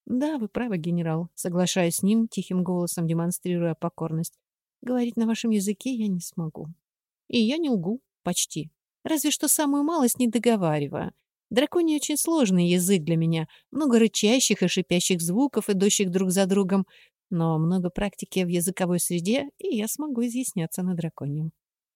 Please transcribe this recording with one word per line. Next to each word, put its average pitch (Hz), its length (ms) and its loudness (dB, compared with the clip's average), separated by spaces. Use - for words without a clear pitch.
«Да, 285 320 -2
вы 214 100 -4
правы, 220 300 -4
генерал», 165 560 -2
соглашаюсь 175 640 0
с - 60 -4
ним, 226 260 2
тихим 185 360 -2
голосом 175 420 -2
демонстрируя 170 680 -2
покорность. 160 640 -6
«Говорить 240 360 -2
на 226 100 0
вашем 226 240 0
языке 214 420 0
я 220 160 -2
не 180 120 -2
смогу. 160 480 -8
И 240 100 0
я 240 200 2
не 330 100 0
лгу, 214 320 0
почти. 160 480 -4
Разве 302 260 0
что 285 180 -2
самую 285 360 2
малость 294 340 2
не 247 100 2
договариваю. 175 840 0
Драконий 302 460 2
очень 294 200 -2
сложный 202 520 2
язык 180 340 2
для 165 140 0
меня, 165 320 0
много 262 280 4
рычащих 220 640 4
и 180 60 4
шипящих 180 520 0
звуков, 202 480 0
идущих 202 420 2
друг 185 200 2
за 190 160 2
другом, 196 400 2
но 165 280 2
много 175 320 2
практики - 540 -4
в 175 40 -2
языковой 175 520 0
среде, 214 580 -2
и 381 160 -4
я 214 140 -2
смогу 269 380 -4
изъясняться 226 560 -4
на 185 120 -2
драконьем». 156 580 -6